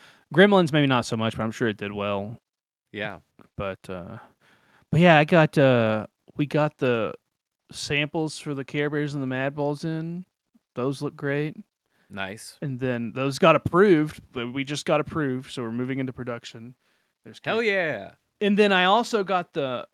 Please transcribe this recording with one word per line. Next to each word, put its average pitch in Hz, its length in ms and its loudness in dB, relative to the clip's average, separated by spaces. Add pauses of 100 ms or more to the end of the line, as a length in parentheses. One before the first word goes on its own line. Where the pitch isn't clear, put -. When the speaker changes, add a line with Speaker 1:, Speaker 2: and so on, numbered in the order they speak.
(340)
Speaker 1:
Gremlins, 185 380 6
maybe 147 140 2
not 127 200 2
so 120 100 -6
much, 110 200 -2
but 110 80 -6
I'm 113 60 -4
sure 117 180 -2
it 104 80 -4
did 101 160 -10
well. 101 480 -6 (520)
Speaker 2:
Yeah. 104 280 -10 (360)
Speaker 1:
But, 95 340 -8
uh, 92 280 -12 (720)
but 156 100 2
yeah, 170 180 8
I 151 60 6
got, 156 340 4
uh, 113 480 4 (300)
we 147 100 -2
got 151 320 -2
the 117 360 0 (580)
samples 151 680 -4
for 147 160 -8
the 135 100 -8
Care 147 260 -4
Bears 147 240 -6
and 143 80 -6
the 131 40 -6
Mad 131 300 -4
Balls 147 280 -6
in. 165 400 -8 (500)
Those 135 280 -6
look 147 140 -8
great. 147 400 -6 (540)
Speaker 2:
Nice. 98 520 -12
Speaker 1:
And 135 160 -6
then 120 340 -4
those 135 280 -4
got 160 160 8
approved, 165 640 4 (120)
but 123 200 -8
we 139 100 -4
just 143 240 -6
got 151 140 2
approved, 135 500 -4
so 131 120 -8
we're 113 100 -6
moving 127 260 -4
into 127 140 -6
production. 120 640 -12 (480)
There's - 180 -20
Speaker 2:
Hell 190 180 -2
Speaker 1:
Care- 240 40 -2
Speaker 2:
yeah. 160 500 -2 (280)
Speaker 1:
And 202 160 4
then 208 120 6
I 180 140 4
also 214 400 2
got 180 300 -4
the, 131 400 -6